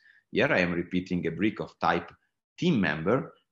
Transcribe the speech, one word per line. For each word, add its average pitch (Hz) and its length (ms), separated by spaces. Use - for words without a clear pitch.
Here 120 180
I 123 100
am 87 120
repeating 90 540
a 82 40
brick 92 300
of - 180
type 87 320
team 156 240
member, 82 540